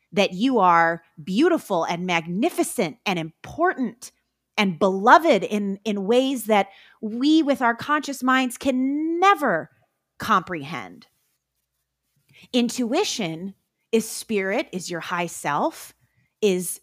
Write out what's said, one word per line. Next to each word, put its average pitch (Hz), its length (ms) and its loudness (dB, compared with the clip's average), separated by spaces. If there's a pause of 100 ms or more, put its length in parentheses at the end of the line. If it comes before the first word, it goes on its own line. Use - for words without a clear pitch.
(120)
that 190 200 0
you 233 280 0
are 170 420 4 (200)
beautiful 208 640 0
and 175 220 -4
magnificent 175 960 -2
and 180 140 -2
important 262 920 -4 (440)
and 190 220 0
beloved 220 640 6
in, 202 420 -4
in 202 200 -4
ways 247 400 0
that 202 240 2 (320)
we 262 420 2
with 277 200 0
our 233 120 2
conscious 277 480 -4
minds 262 340 0
can 277 600 -2
never 294 520 2 (480)
comprehend. 151 920 -4 (1400)
Intuition 233 1000 -2 (360)
is 226 180 0
spirit, 202 640 -4
is 180 180 -10
your 170 100 -8
high 175 260 -4
self, 170 680 -4 (460)
is 185 420 0